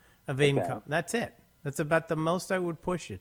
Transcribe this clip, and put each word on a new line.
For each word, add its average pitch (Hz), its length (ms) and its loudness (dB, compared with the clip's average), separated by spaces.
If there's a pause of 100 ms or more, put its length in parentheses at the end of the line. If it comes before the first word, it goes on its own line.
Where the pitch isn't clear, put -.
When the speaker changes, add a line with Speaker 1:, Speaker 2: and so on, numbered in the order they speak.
(280)
Speaker 1:
of 135 120 -4
Speaker 2:
Okay. 143 100 8
Speaker 1:
income. 127 380 0
That's 160 260 -2
it. 233 200 -2 (300)
That's 143 160 -6
about 160 280 2
the 165 80 0
most 165 360 0
I 185 80 0
would 170 220 -4
push - 280 -4
you 98 120 -8